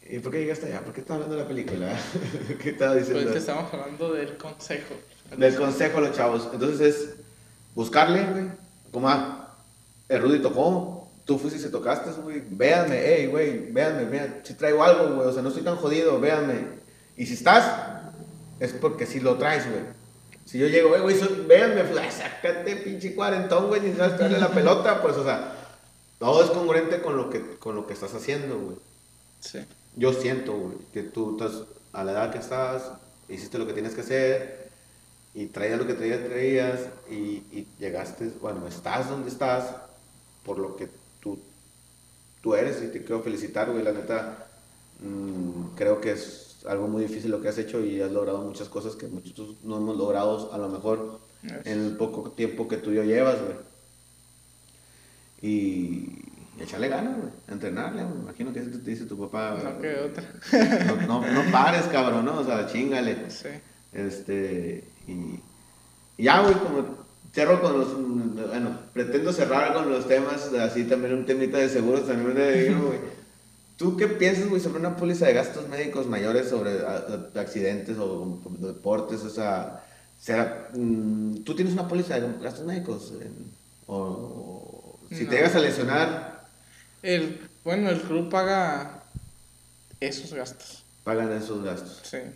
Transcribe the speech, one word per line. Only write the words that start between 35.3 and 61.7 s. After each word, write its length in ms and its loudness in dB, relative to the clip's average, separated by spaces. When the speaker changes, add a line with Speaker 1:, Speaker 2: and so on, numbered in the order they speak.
Speaker 1:
y 120 -8
traías 320 -2
lo 80 0
que 80 -2
traías, 300 -2
traías, 560 0
y, 320 -6
y 140 -10
llegaste, 520 -8
bueno, 260 -8
estás 420 -6
donde 220 -6
estás 440 -2
por 140 -6
lo 180 -6
que 120 -10
tú, 180 -8
tú 120 2
eres, 280 0
y 60 -6
te 160 -8
quiero 180 -4
felicitar, 480 -4
güey, 120 0
la 100 2
neta, 540 -6
mm, 760 -6
creo 240 4
que 120 -2
es 440 -10
algo 200 -2
muy 160 -2
difícil 260 -4
lo 100 -2
que 80 -2
has 100 -2
hecho 260 -4
y 160 -2
has 100 -2
logrado 320 -2
muchas 260 -10
cosas 280 -8
que 100 -12
muchos 560 -14
no 140 -8
hemos 200 -2
logrado, 560 0
a 60 -6
lo 100 -4
mejor, 520 -4
Speaker 2:
Gracias. 240 -12
Speaker 1:
en 180 -2
el 120 -4
poco 340 -4
tiempo 380 -4
que 100 -4
tú 120 -6
y 60 2
yo 80 2
llevas, 360 4
güey. 160 -6
Y, 640 -2
Y 40 -12
echarle 260 -6
ganas, 280 -4
güey, 160 -8
a 40 -12
entrenarle, 520 -6
güey. 120 -8
Me 60 -10
imagino 300 -10
que 80 -8
eso 100 -10
te 200 -10
dice 160 -8
tu 120 -10
papá, 440 -6
Speaker 2:
No, 180 -8
que 120 -6
Speaker 1:
güey. 140 -4
Speaker 2:
otra. 180 -10
Speaker 1:
No, 140 0
no, 120 -2
no 80 4
pares, 380 6